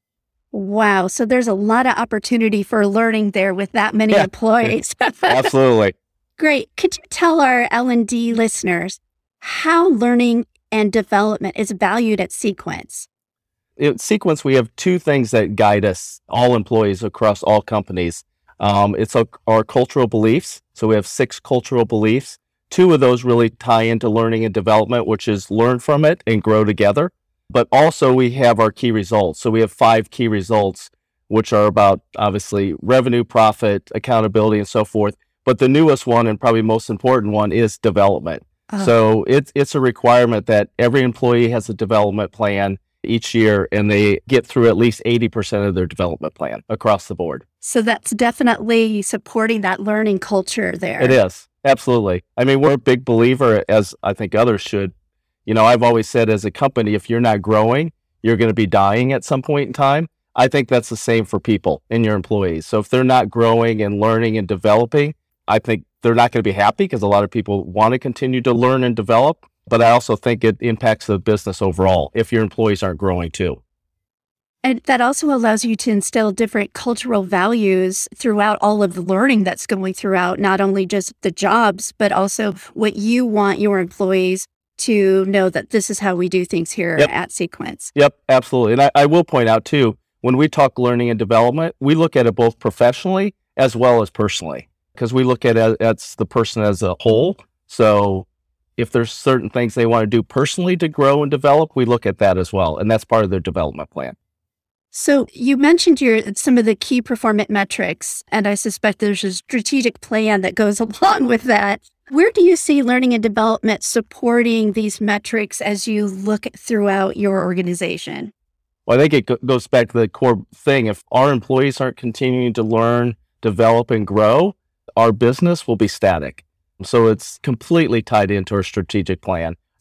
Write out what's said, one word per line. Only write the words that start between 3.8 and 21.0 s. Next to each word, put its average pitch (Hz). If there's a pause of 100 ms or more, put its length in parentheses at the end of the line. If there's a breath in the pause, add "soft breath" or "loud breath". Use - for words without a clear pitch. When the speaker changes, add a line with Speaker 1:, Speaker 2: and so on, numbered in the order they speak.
Speaker 1:
many 214
Speaker 2:
Yeah. 185
Speaker 1:
employees. 226
<laughs> -
Speaker 2:
Absolutely. 127 (440)
Speaker 1:
Great. 302
Could -
you -
tell 330
our 254
L 247
and 233
D 233
listeners 185 (440)
how 339
learning 240 (240)
and 214
development 208
is 214
valued 214
at 185
Sequence? - (720)
Speaker 2:
At 143
Sequence, 190
we 135
have 117
two 180
things 135
that 104
guide 104
us, -
all 123
employees 107
across 104
all 104
companies. 90 (360 soft breath)
Um, 101
it's 110
our, 113 (200)
our 110
cultural 127
beliefs. 110 (140)
So 110
we 113
have 104